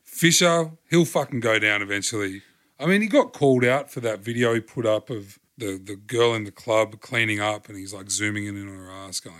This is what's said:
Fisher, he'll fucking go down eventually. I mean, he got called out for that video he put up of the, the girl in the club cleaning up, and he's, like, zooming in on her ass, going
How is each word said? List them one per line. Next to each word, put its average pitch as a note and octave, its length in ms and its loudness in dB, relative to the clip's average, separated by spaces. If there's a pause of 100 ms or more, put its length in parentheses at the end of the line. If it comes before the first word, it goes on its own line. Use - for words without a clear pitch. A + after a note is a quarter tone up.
Fisher, E3+ 680 2 (180)
he'll E3 140 6
fucking C#3 360 -2
go A2 180 4
down G#2 220 2
eventually. G2+ 600 -4 (360)
I C#3 80 -4
mean, G3 140 4
he G#3+ 60 0
got A#3+ 260 4
called C3 320 4
out C3+ 260 2
for C3 100 -12
that A2 200 -2
video A#2 340 0
he A#2 60 0
put A2+ 240 -6
up G#2+ 260 0
of G2+ 280 -12 (180)
the, G2 260 -8
the G2+ 140 -14
girl A#2 380 2
in G#2+ 100 -4
the G2+ 60 -12
club G#2+ 500 -2
cleaning A2 400 -2
up, G#2 280 -4
and G2+ 100 -14
he's, G2 160 -12
like, G2+ 160 -12
zooming G#2 360 -4
in G2+ 140 -8
on G2+ 140 -12
her F#2 160 -18
ass, F#2+ 300 -12
going F2 200 -16